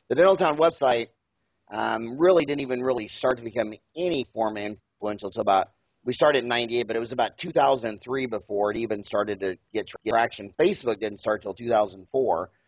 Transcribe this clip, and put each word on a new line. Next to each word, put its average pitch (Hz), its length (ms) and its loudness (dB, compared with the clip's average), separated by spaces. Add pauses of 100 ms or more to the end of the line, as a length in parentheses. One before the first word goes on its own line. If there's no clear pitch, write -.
the 120 60 -2
Dentaltown 180 420 4
website, 131 500 2 (640)
um, 113 460 -4
really 170 280 6
didn't 143 160 -2
even 127 200 -4
really 123 260 -2
start 127 300 0
to 117 60 -14
become 110 300 -2 (220)
any 165 380 0
form 107 240 -2
of 104 60 -4
influential 104 640 -6
until 107 140 -6
about, 98 280 2 (340)
we 123 100 -2
started 143 300 4
in 120 60 -8
ninety-eight, 120 360 0
but 113 100 -4
it 113 40 -2
was 117 140 -6
about 120 240 -2
two 175 120 -8
thousand 135 500 0
three 131 280 -4
before 104 420 -2
it 110 80 -2
even 107 260 -4
started 104 360 -2
to 95 180 -2 (160)
get 107 140 -4
tra-, - 100 -14 (100)
traction. 110 520 0
Facebook 135 400 0
didn't 104 180 -6
start 107 240 -2
till 98 140 -8
two 120 120 -12
thousand 98 420 0
four. 95 420 0 (160)